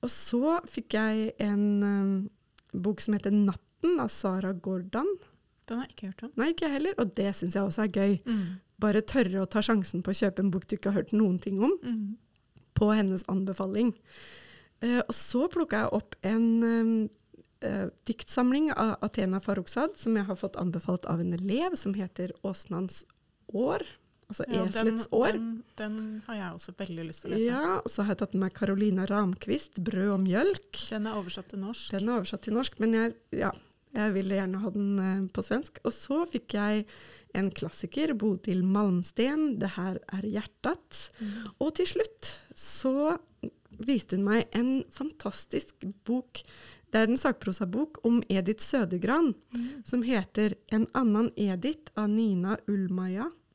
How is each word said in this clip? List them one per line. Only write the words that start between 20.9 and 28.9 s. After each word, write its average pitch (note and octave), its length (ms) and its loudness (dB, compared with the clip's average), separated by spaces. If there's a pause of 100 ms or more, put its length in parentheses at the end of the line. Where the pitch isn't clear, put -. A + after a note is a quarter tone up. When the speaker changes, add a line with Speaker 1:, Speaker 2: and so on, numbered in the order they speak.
Speaker 1:
av E3+ 140 -2
en F3 140 -2
elev, A3 440 0
som - 160 -2
heter F#3 380 -6 (120)
Åsnans F#3 600 -6 (460)
år, B3+ 320 0 (480)
altså - 180 -8
Speaker 2:
Ja, G#3+ 140 0
den, F#3 60 2
Speaker 1:
Eselets A3 440 0
år. A3 220 4
Speaker 2:
den, A3+ 300 -4 (120)
den G#3+ 520 -6
har A#3 80 -8
jeg F3+ 180 -6
også F3 240 -14
veldig E3+ 300 -8
lyst D#3+ 160 -12
til - 80 -6
å F#3 40 0
lese. A3 120 4
Speaker 1:
Ja, D4+ 320 0
og - 100 -6
så - 140 0
har G3+ 100 2
jeg F3 60 -4
tatt - 160 -2
med F#3+ 180 0
Carolina G3 540 2